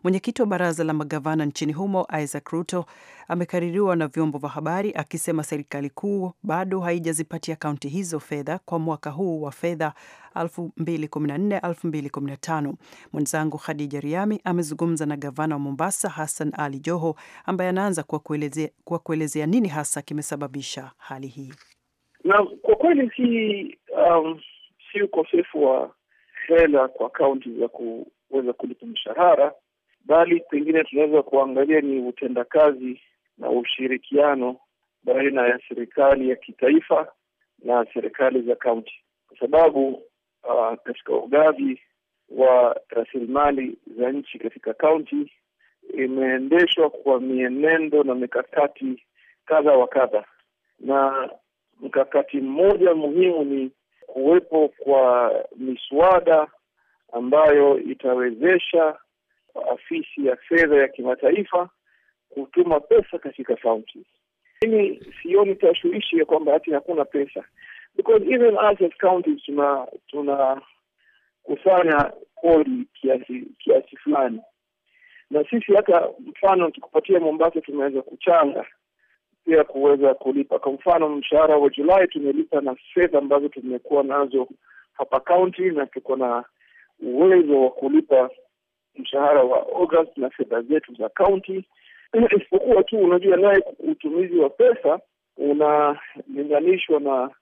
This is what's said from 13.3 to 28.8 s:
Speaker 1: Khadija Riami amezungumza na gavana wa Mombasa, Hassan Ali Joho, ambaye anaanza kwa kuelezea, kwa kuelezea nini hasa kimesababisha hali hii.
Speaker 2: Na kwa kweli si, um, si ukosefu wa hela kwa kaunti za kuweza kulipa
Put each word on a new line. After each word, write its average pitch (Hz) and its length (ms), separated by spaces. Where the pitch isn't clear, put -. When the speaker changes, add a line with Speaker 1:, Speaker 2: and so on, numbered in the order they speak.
Speaker 1:
Khadija 147 420
Riami 190 440
amezungumza 165 600
na 147 100
gavana 147 380
wa 143 40
Mombasa, 143 500
Hassan 156 500
Ali 139 220
Joho, 165 360
ambaye 180 260
anaanza 185 320
kwa 151 160
kuelezea, 151 500
kwa 170 140
kuelezea 156 480
nini 208 220
hasa 147 340
kimesababisha 143 920
hali 135 300
hii. 135 260
Speaker 2:
Na 403 200
kwa 214 140
kweli 277 400
si, 220 600
um, 160 320
si 202 100
ukosefu 170 600
wa 131 300
hela 151 420
kwa 123 220
kaunti 131 480
za 117 100
kuweza 120 840
kulipa - 340